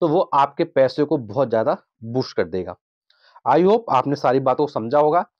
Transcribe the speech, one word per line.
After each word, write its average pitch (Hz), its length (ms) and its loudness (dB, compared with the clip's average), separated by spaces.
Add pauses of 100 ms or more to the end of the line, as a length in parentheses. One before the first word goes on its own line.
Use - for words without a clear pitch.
तो 175 60 2
वो 156 120 2 (140)
आपके 143 320 0
पैसे 135 380 0
को 156 140 0
बहुत 120 320 -4
ज़्यादा 117 280 0 (280)
बूस्ट 120 320 -6
कर 104 80 0
देगा। 87 300 -8 (720)
I 127 140 4
hope 208 320 4
आपने 131 240 0
सारी 135 240 0
बातों 131 260 0
को 143 60 -6
समझा 120 280 -2
होगा। 160 260 2 (140)